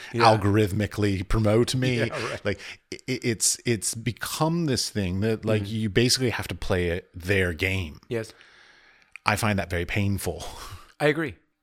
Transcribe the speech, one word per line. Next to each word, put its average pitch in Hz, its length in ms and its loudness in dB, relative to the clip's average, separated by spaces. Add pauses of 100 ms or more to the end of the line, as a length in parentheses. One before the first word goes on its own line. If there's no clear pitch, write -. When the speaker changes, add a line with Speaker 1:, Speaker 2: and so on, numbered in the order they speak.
(120)
Speaker 1:
Yeah. 117 260 6
Speaker 2:
algorithmically 101 880 2
promote 110 460 4
me?" 127 220 2
Speaker 1:
<laughs> 110 80 0
Yeah, 117 40 -2 (220)
right. - 140 -10
Speaker 2:
Like, 101 160 -2 (320)
i-, - 40 -10 (120)
i-, 131 140 -2
it's, - 420 0
it's 117 300 0
become 156 720 -2
this 127 240 0
thing 95 300 -2
that, 110 240 0
like, 107 180 2
Speaker 1:
Mm-hmm. 101 120 -6
Speaker 2:
you 110 160 -2
basically 120 400 4
have - 180 -6
to 98 60 -4
play 87 340 0
it, 85 260 -4
their 92 400 0
game. 92 440 -2 (100)
Speaker 1:
Yes. 113 240 -6 (920)
Speaker 2:
I 107 100 4
find 107 220 0
that 85 120 -4
very 87 160 -2
painful. 98 580 -4 (280)
<laughs> - 280 -16
Speaker 1:
I 147 60 2
agree. 151 300 -2 (260)